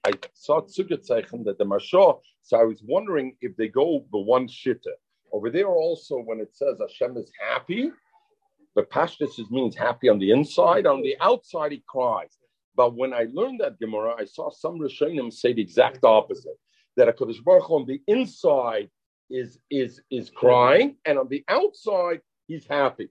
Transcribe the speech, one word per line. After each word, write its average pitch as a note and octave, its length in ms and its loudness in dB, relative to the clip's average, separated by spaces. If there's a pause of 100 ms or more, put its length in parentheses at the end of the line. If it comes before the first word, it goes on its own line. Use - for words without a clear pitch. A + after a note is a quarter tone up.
I G2+ 60 2 (220)
saw D3+ 260 -2
Tzugah F3+ 380 -6
Tzeichen A#2 480 -6
that G2 120 -4
the G2+ 60 0
Marsha, C3+ 560 2 (220)
so A#2 180 0
I A#2 40 6
was A2 200 0
wondering D3+ 560 -4
if G#2+ 160 -10
they A2+ 140 -4
go C#3+ 420 0
the G#2 60 -4
one B2 320 0
shitta. - 420 -6 (400)
Over G#2 180 -6
there F#3+ 200 -2
also, D#3+ 480 -2
when A2+ 240 -8
it G#2+ 120 -14
says B2+ 280 -4
Hashem B2 340 -6
is A2 240 -12
happy, D3 500 -6 (840)
the G#2 80 0
Pashtus D3+ 560 -6
is, G#2 100 -12
means B2 280 -4
happy B2 320 0
on G#2 100 4
the G2 120 2
inside, E3+ 540 2
on C3+ 180 2
the C3+ 180 -4
outside F3 500 -2
he C3 160 -14
cries. A2+ 500 -4 (380)
But A#2+ 200 4
when C3 180 -2
I A#2 180 0
learned A3+ 300 -4
that C3+ 180 -6
Gemara, A2 400 -4
I G#2 60 -6
saw - 240 -10
some E3 280 -8
Rishonim D3 540 -4
say A#2+ 220 -2
the A2 80 -2
exact A#2+ 420 2
opposite, G#2+ 540 2 (400)
that A#2+ 100 8
HaKadosh A2+ 340 -4
Baruch F3+ 260 6
Hu D#3+ 80 0
on C3+ 100 0
the C3+ 220 -8
inside C#3 800 0 (400)
is, B2+ 280 -10 (140)
is, C3 300 -6 (100)
is B2 180 -10
crying, B2+ 760 4
and D3 120 0
on C3 120 -4
the C#3 180 -6
outside G3 720 -2 (280)
he's D#3+ 200 -14
happy. C#3 440 -2